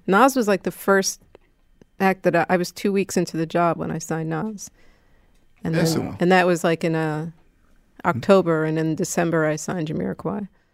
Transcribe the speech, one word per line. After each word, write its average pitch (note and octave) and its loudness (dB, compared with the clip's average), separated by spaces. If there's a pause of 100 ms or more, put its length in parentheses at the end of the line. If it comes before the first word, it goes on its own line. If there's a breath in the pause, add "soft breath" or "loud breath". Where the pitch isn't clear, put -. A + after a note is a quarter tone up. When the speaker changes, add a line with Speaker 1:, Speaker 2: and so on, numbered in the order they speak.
Speaker 1:
Nas A#3 4
was, A3+ 0
like, G3 0
the F3 -4
first - 0 (800)
fact F#3+ 0
that E3+ 2
I, D#3+ 2
I F#3 2
was F3 -2
two - -2
weeks F#3+ 0
into F3 -2
the D#3+ 0
job E3+ 0
when E3 -6
I D#3+ -6
signed D#3+ -6
Nas. F#3+ -6 (920)
And D#3+ -2
Speaker 2:
That's D#3+ 2
Speaker 1:
then, C3 -2
Speaker 2:
a - -10
Speaker 1:
and F3 4
that F3+ 6
was, F3 0
like, E3 0
in, E3 0
uh, D#3 -4 (760)
October, E3 2
and D#3+ 0
in D#3+ 0
December E3 0
I D#3 0
signed D#3+ -6
Jamiroquai. F3+ -6 (260)